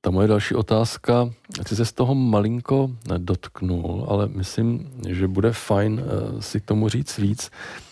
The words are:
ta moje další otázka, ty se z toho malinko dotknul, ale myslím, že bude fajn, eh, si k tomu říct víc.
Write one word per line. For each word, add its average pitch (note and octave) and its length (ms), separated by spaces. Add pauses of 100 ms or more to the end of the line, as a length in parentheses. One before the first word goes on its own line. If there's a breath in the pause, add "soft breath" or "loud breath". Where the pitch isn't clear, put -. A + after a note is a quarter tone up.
ta F#2 100
moje F#2+ 160
další G#2 280
otázka, A#2 720 (400)
ty A2 60
se A#2 100
z A2+ 60
toho C3+ 240
malinko B2 760 (260)
dotknul, F2+ 920
ale G2+ 180
myslím, A2+ 640 (180)
že F#2 200
bude G2 240
fajn, G#2+ 500
eh, A2 400
si G#2+ 200
k - 40
tomu G#2+ 240
říct B2+ 280
víc. G#2 340 (400 loud breath)